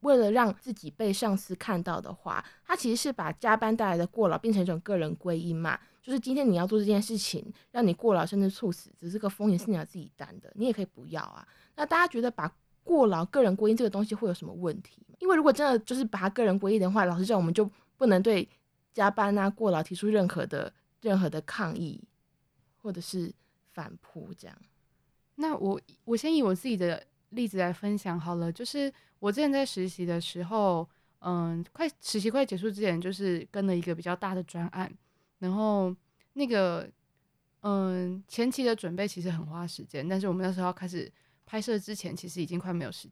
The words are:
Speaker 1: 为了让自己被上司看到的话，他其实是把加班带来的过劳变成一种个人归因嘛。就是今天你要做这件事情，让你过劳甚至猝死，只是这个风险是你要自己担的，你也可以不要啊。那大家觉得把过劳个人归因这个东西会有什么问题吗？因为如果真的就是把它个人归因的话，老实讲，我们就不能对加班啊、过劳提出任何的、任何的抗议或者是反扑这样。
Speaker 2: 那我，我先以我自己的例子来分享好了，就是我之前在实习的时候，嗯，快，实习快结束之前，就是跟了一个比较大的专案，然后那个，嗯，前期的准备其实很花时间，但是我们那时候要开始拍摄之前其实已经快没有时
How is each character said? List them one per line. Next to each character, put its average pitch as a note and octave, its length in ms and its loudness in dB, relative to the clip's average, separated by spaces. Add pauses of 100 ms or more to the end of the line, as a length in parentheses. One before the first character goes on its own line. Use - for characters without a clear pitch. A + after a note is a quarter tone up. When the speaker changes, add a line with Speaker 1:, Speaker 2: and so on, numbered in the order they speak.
Speaker 1:
为 C#4 160 6
了 G#3+ 160 6
让 A3+ 240 4
自 - 160 -10
己 D#3+ 180 -12
被 G#3 220 0
上 G3 240 0
司 F#3+ 180 -6
看 F3+ 260 -4
到 F3 200 -4
的 - 120 -12
话， - 320 -6 (200)
他 E4+ 100 0
其 C4 160 -2
实 A#3 100 0
是 C#4+ 120 -2
把 D#3+ 180 -4
加 A3 260 2
班 A3 180 2
带 A3+ 140 0
来 F3+ 80 2
的 E3+ 80 2
过 G#3 220 2
劳 D#3+ 100 2
变 A3+ 160 0
成 G3+ 80 2
一 F3+ 60 2
种 E3+ 140 -2
个 G3+ 160 -2
人 D#3+ 180 0
归 E3 240 -2
因 E3+ 160 -4
嘛。 D#3+ 240 -2 (240)
就 B3+ 100 -8
是 C#4 60 0
今 B3+ 160 -4
天 C#4 160 4
你 F3+ 60 6
要 F3 100 0
做 G#3 100 2
这 G#3 80 2
件 G3+ 160 4
事 G#3+ 160 -2
情， - 360 -6 (180)
让 A#3+ 160 2
你 - 80 4
过 A3 200 2
劳 E3 120 4
甚 G3 140 0
至 G3 100 4
猝 G3 220 -2
死， - 260 -12
只 - 80 -12
是 F3 60 -8
这 G#3 80 -4
个 G#3 100 -2
风 G#3 180 0
险 F#3 80 6
是 F3+ 140 -2
你 G3 60 2
要 D#3 80 -4
自 - 120 -16
己 E3 200 -14
担 - 120 -14 (120)
的， - 160 -20
你 G#3 100 -2
也 B3 60 2
可 G#3+ 100 -2
以 - 40 -4
不 - 200 -14
要 D#3+ 160 -8
啊。 G1+ 240 -16 (300)
那 D4+ 100 -2
大 E4 100 2
家 E4+ 120 6
觉 A#3+ 120 -4
得 B3 80 2
把 E3+ 240 -6 (300)
过 D4+ 240 6
劳 E3+ 200 2
个 C4+ 180 4
人 F#3+ 100 6
归 G#3 160 4
因 A3+ 60 4
这 B3 80 2
个 A3 40 4
东 G3+ 160 0
西 G#3+ 80 -4
会 A3 140 -4
有 F3+ 80 0
什 F3 100 -12
么 D#3 80 -12
问 E3+ 300 -4
题 - 260 -20
吗？ - 120 -20
因 F#4 80 0
为 F#4 80 6
如 D#4 80 4
果 D4 80 8
真 C#4+ 120 2
的 C4 140 4
就 A3 160 -6
是 C4 100 0
把 A3 140 -2
它 F#3 100 0
个 A#3 160 0
人 G3 140 4
归 G3 160 2
因 A3 60 4
的 F#3 100 2
话， G3+ 140 4
老 F3 120 0
实 F3+ 80 0
讲， G#3 140 2
我 F3 60 4
们 E3 100 2
就 G#3 160 2 (260)
不 C4 100 2
能 F#3+ 140 6
对 G3 280 2 (440)
加 G3+ 160 4
班 G3+ 300 2
啊、 G3 100 2
过 G3+ 220 0
劳 E3 100 2
提 D#3+ 140 -6
出 G3+ 140 -2
任 G#3 180 4
何 F3 180 -2
的、 - 280 -6 (300)
任 G#3 140 2
何 F3+ 140 2
的 D3+ 120 -6
抗 E3 340 -6
议 E3 260 -8 (800)
或 G#3+ 80 -8
者 F3+ 100 -8
是 E3+ 320 -6 (400)
反 E3 280 -14
扑 - 360 -18
这 - 120 -18
样。 - 80 -18 (840)
Speaker 2:
那 D#4 160 -2
我， G3+ 240 -2 (240)
我 A#3 120 0
先 D#4 180 0
以 D4 80 4
我 G3+ 100 4
自 F#3 140 -4
己 A#3 100 0
的 F3 240 0 (280)
例 A#3+ 180 -4
子 F#3+ 120 -4
来 F3+ 140 2
分 G#3 240 -2
享 F3+ 220 -4
好 E3+ 160 -4
了， E3+ 160 -2
就 E3 140 -8
是 C#4 280 -4 (280)
我 G3+ 100 0
之 G#3+ 100 0
前 D4 120 4
在 C#4 120 2
实 F#3+ 220 -4
习 F3+ 180 -6
的 E3+ 160 -2
时 F3 220 -6
候， F#3 420 2 (360)
嗯， E3+ 520 -2
快， D#4+ 160 -2 (120)
实 - 180 -4
习 G3+ 100 0
快 C4+ 160 2
结 G#3+ 120 -6
束 F#3 120 -4
之 G3+ 120 -6
前， F3+ 200 0
就 F3+ 120 -4
是 F#3 360 -2
跟 G3+ 160 -4
了 F#3+ 120 2
一 F3 40 0
个 E3+ 140 -2
比 E3+ 80 -10
较 F3 140 -4
大 F#3+ 180 -4
的 F#3 80 -4
专 E3+ 280 -6
案， F#3 220 -8 (460)
然 F#3 160 -2
后 G3+ 400 2 (380)
那 C#4 120 -2
个， F#3 440 0 (760)
嗯， F#3 640 -2
前 A#3 240 -2
期 C4 140 -2
的 A#3 100 2
准 F3 220 -6
备 G3 100 -2
其 F#3 160 -8
实 F3+ 80 -2
很 D#3+ 160 -4
花 E3 180 -8
时 - 200 -12
间， C#3+ 240 -8
但 F#3+ 120 0
是 G3+ 60 -2
我 F#3 60 2
们 F#3 120 -2
那 F#3 80 0
时 F3+ 60 -6
候 F#3 80 0
要 F3+ 60 0
开 F3+ 160 -8
始 F3 200 -6 (400)
拍 A3 120 -6
摄 G#3+ 180 -2
之 G#3+ 160 -10
前 F3+ 200 -10
其 F3 140 -12
实 E3+ 140 -6
已 D3+ 40 -4
经 F3+ 120 -4
快 F3+ 160 -6
没 E3+ 100 -4
有 G#2 80 -8
时 - 200 -16